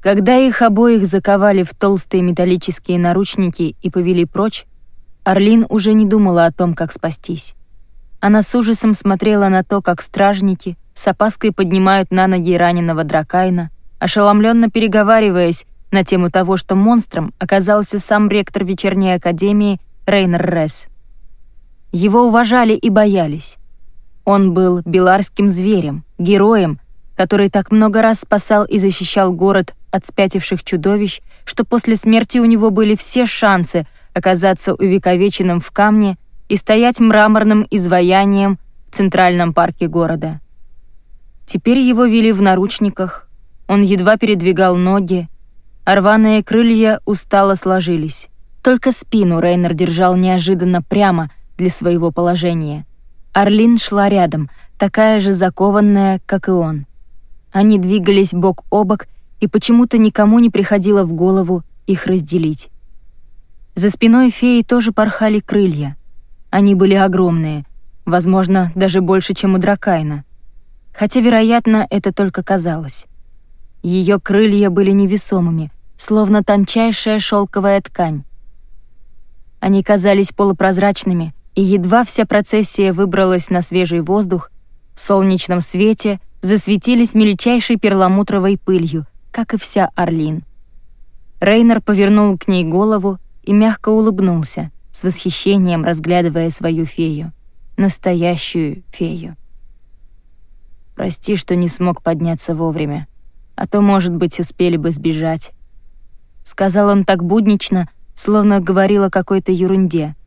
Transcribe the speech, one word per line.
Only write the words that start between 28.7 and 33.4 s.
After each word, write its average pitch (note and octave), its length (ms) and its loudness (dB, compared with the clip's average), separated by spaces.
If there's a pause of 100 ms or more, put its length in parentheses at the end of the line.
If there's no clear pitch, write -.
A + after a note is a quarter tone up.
защищал F#3+ 560 0
город F#3 420 0 (160)
от - 140 -4
спятивших F#3+ 580 -4
чудовищ, G3 560 -2 (240)
что - 220 -4
после A3+ 320 0
смерти A3+ 400 2
у A#3 80 2
него A3+ 240 4
были G#3+ 260 2
все B3 300 -2
шансы F3+ 600 0 (280)